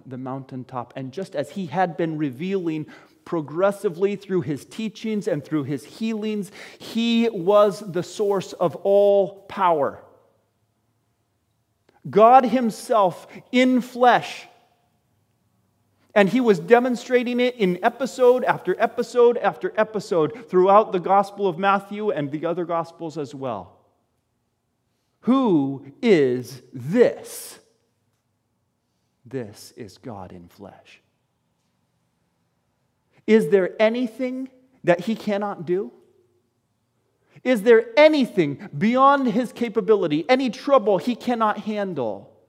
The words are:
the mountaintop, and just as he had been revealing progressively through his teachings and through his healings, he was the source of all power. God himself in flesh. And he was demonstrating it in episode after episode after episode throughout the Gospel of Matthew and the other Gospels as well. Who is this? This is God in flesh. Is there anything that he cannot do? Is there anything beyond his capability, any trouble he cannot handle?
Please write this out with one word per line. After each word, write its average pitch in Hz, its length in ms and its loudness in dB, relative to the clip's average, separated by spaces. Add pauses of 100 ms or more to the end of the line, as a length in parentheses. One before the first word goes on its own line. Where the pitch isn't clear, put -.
the 127 100 -14
mountaintop, 127 800 -12
and 131 160 -12
just 185 240 -12
as 143 140 -8
he 196 160 -10
had 170 320 -4
been 160 220 -4
revealing 156 680 -6 (400)
progressively 185 920 -2
through 190 260 -4
his 135 220 -6
teachings 220 640 -6
and 151 160 -4
through 151 200 -4
his 135 200 -6
healings, 214 680 -6 (260)
he 233 520 0
was 208 500 2
the 170 240 -8
source 202 500 -4
of 165 300 -2
all 202 640 2
power. 156 560 -2 (2000)
God 233 380 6
himself 220 800 0 (260)
in 254 300 2
flesh. 240 680 0 (1700)
And 202 160 4
he 247 120 0
was 214 180 4
demonstrating 240 800 0
it 247 160 0
in 180 280 -2
episode 247 600 2
after 175 360 -2
episode 240 600 0
after 185 360 -4
episode 202 720 -2
throughout 196 440 4
the 185 80 -2
Gospel 196 480 0
of 165 100 -4
Matthew 196 540 -2
and 143 180 -4
the 151 160 -8
other 170 200 -4
Gospels 165 520 -8
as 143 160 -10
well. 120 440 -10 (1500)
Who 165 640 0 (160)
is 131 600 2 (100)
this? - 880 -2 (1700)
This 113 480 -14
is 107 240 -20
God 98 340 -16
in 87 160 -20
flesh. - 540 -20 (2250)
Is 214 220 4
there 185 320 2
anything 254 680 -4 (360)
that 170 160 2
he 220 160 -4
cannot 202 480 -6
do? 190 260 -4 (1500)
Is 247 200 2
there 233 340 6
anything 208 800 4
beyond 254 520 4
his 214 240 -2
capability, 190 760 0
any 254 200 2
trouble 220 500 2
he 240 180 -4
cannot 226 420 -2
handle? 175 760 -6 (140)